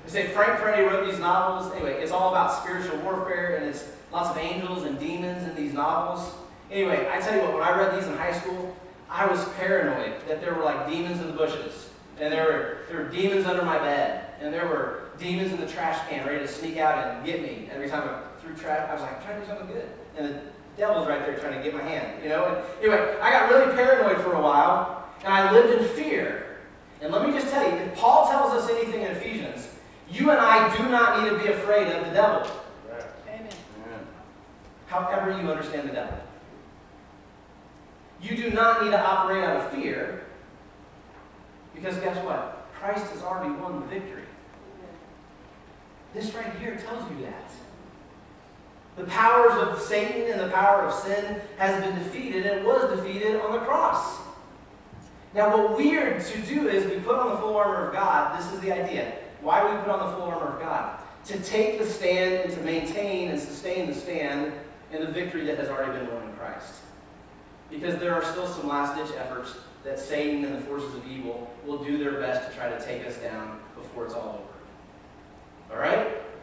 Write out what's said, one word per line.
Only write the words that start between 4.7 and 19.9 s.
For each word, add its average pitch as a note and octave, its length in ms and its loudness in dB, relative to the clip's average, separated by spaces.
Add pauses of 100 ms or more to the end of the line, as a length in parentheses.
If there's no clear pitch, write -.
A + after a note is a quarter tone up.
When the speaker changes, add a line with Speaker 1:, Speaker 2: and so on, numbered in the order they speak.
Speaker 1:
and C#3 140 -4
demons F3 500 -4
in D3+ 80 -8
these D3 160 -4
novels. C3+ 640 -2 (360)
Anyway, F#3+ 400 2
I F#3 100 0
tell G#3 160 2
you - 60 6
what, B2+ 120 0
when - 80 0
I F3+ 140 4
read F#3+ 220 4
these F#3+ 80 -2
in - 100 -4
high F3 160 -2
school, F3+ 440 -6 (340)
I G3 160 0
was F#3 180 2 (140)
paranoid - 720 0
that D#3 120 -2
there F3 140 -2
were, D#3+ 80 -2
like, D3 260 0
demons F3 320 -4
in E3 60 -6
the D3+ 60 -6
bushes, - 580 -4 (280)
and D3+ 140 -2
there D#3+ 120 2
were, D3+ 340 0 (100)
there E3 140 -6
were - 80 -6
demons G3 360 2
under F3+ 160 0
my D#3 160 0
bed, C#3+ 480 0 (140)
and D3+ 120 -6
there F3 140 -2
were - 420 -4 (100)
demons F#3 340 -2
in E3+ 80 -4
the D#3 60 -4
trash - 420 -2
can C#3+ 180 -6
ready D3 140 -2
to C#3 80 -6
sneak D#3+ 300 -8
out D#3 200 4
and - 260 -4
get E3+ 160 -2
me - 320 -8
every C#3 160 -6
time D3 200 -2
I - 120 -8 (220)
threw D#3+ 120 -12
trash. - 360 -4
I - 20 -4
was D3 100 -6
like, C3 140 -8
"I'm - 80 -14
trying G#3 160 -8
to G3+ 60 -10
do F#3 60 -8
something - 160 -10
good." - 200 -8 (300)